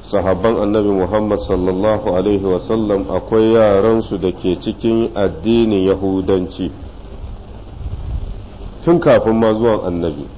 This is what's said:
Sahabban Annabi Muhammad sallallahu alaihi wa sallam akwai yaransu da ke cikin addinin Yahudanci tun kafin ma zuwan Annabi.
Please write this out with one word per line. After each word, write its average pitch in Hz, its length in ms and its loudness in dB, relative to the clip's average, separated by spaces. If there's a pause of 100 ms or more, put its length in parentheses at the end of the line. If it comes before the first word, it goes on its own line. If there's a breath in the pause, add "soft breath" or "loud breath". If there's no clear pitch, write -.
Sahabban 95 500 0
Annabi 104 320 0
Muhammad 101 540 0
sallallahu 95 720 0
alaihi 95 260 2
wa 92 220 0
sallam 104 480 0
akwai 110 420 2
yaransu 110 640 4
da 90 140 0
ke 90 320 -2
cikin 113 500 0
addinin 101 720 2
Yahudanci 95 880 0 (2250)
tun 170 160 4
kafin 113 320 4
ma 113 180 4
zuwan 107 320 2
Annabi. 85 400 -4 (120)